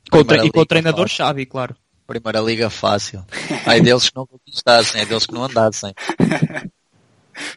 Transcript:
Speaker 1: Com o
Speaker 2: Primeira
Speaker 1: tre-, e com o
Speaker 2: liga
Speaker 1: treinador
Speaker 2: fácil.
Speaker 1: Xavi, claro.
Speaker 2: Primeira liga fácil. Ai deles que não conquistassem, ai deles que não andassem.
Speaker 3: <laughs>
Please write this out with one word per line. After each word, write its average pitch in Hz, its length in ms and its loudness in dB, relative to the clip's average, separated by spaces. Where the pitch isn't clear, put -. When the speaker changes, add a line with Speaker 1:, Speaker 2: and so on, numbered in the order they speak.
Speaker 1:
Com 160 100 8
o 143 40 6
Speaker 2:
Primeira 143 200 4
Speaker 1:
tre-, 160 40 2
e - 20 0
com - 80 0
o 165 40 6
Speaker 2:
liga 156 60 0
Speaker 1:
treinador 165 400 0
Speaker 2:
fácil. - 80 -6
Speaker 1:
Xavi, 139 300 -2
claro. 127 300 -8
Speaker 2:
Primeira 113 340 -6
liga 113 300 -2
fácil. 101 540 -4
Ai 113 140 6
deles 123 280 4
que - 60 -4
não 131 100 -12
conquistassem, 117 760 0
ai 107 80 -4
deles 110 180 -2
que - 80 -12
não 120 80 -6
andassem. 110 560 -2
Speaker 3:
<laughs> - 720 -2